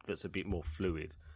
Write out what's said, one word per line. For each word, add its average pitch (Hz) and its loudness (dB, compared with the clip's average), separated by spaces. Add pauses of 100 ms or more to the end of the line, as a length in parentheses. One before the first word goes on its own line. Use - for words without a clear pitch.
that's 92 -2
a 90 0
bit 92 0
more 90 2
fluid, 80 2 (220)